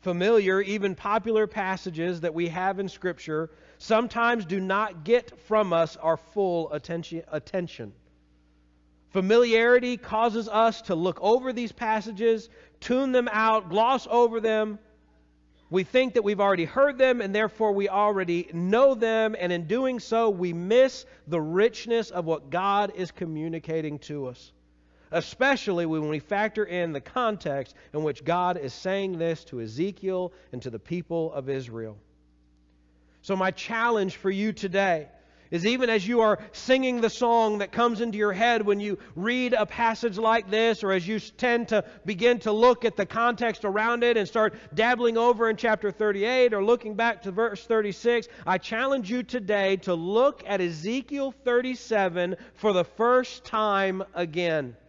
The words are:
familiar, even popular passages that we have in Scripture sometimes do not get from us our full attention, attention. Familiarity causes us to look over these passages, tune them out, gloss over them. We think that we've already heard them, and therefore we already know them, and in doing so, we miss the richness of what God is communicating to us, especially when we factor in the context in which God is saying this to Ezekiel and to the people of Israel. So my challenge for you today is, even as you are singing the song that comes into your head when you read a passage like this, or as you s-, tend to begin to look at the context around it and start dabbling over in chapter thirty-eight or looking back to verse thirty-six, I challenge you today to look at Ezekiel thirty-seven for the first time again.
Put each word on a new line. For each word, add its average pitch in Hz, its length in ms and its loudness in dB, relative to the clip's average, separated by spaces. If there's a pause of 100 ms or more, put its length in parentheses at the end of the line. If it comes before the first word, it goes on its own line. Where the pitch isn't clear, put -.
familiar, 190 580 2
even 196 340 -2
popular 214 520 0
passages 180 760 -4
that 160 140 -4
we 170 140 -2
have 185 300 -2
in 196 120 -4
Scripture 160 580 -6 (300)
sometimes 233 680 0
do 185 160 -4
not 190 440 -2
get 233 420 0
from 214 260 2
us 165 240 0
our 160 220 0
full 175 520 -2
attention, 165 520 -8 (100)
attention. 156 640 -8 (1120)
Familiarity 233 880 4
causes 226 520 -2
us 220 340 2
to 190 120 -4
look 170 260 -2
over 254 320 2
these 233 200 -6
passages, 220 760 -2 (300)
tune 262 320 0
them 247 220 2
out, 220 360 2
gloss 226 400 2
over 233 320 2
them. 214 380 -2 (880)
We 185 140 0
think 254 320 0
that 233 80 2
we've 202 180 0
already 196 240 2
heard 269 320 2
them, 254 240 4
and 196 140 -4
therefore 214 380 0
we 196 160 0
already 190 640 0
know 214 420 4
them, 220 420 0
and 175 160 -2
in 170 140 -4
doing 247 320 0
so, 226 320 0
we 180 220 -2
miss 214 520 2 (220)
the 165 140 -2
richness 214 720 0
of 175 120 -4
what 147 260 -4
God 196 440 0
is 180 160 -6
communicating 160 920 -6
to 143 280 -8
us, - 240 -18 (580)
especially 180 760 0
when 156 220 -2
we 151 120 -4
factor 214 440 -2
in 175 280 -4
the 139 80 -6
context 185 720 -4 (180)
in 151 120 -4
which 143 200 -4
God 180 340 0
is 135 140 -8
saying 190 460 -4
this 165 280 -4
to 123 140 -10
Ezekiel 180 720 -6 (200)
and 123 100 -10
to 127 80 -8
the 110 80 -10
people 165 540 -4
of 135 160 -8
Israel. 117 500 -8 (1200)
So 196 120 -4
my 190 160 0
challenge 226 640 -2
for - 160 -4
you 202 220 -2
today 185 560 0 (420)
is, 170 160 -2
even 247 240 2
as 202 160 2
you 240 140 2
are 214 180 4 (140)
singing 254 480 0
the 226 100 2
song 233 480 2
that 196 140 -4
comes 233 280 0
into 233 160 -4
your 208 160 2
head 226 320 2
when 202 140 2
you 208 180 -4 (200)
read 240 360 0
a 214 140 2
passage 226 500 -2
like 220 320 2
this, 220 360 2
or 190 80 2
as 180 160 0
you 220 80 -2
s-, - 200 -8
tend 240 340 0
to 214 140 2 (220)
begin 214 320 2
to 214 140 -2
look 233 320 4
at 226 120 0
the 202 80 0
context 233 600 -2
around 226 400 0
it 240 120 4
and 202 120 0
start 220 260 2 (180)
dabbling 233 460 2
over 226 320 4
in 220 60 0
chapter 214 340 0
thirty-eight 220 640 2
or 202 100 0
looking 220 300 0
back 226 280 -2
to 196 100 -8
verse 208 340 -2
thirty-six, 226 600 0 (180)
I 185 120 2
challenge 233 520 -2
you 247 140 -2
today 196 540 0
to 180 160 -2
look 208 520 0
at 196 140 -2
Ezekiel 233 720 -4
thirty-seven 208 1040 0 (180)
for 208 180 0
the 180 120 2
first 247 600 0
time 196 600 0 (100)
again. 160 640 -2 (120)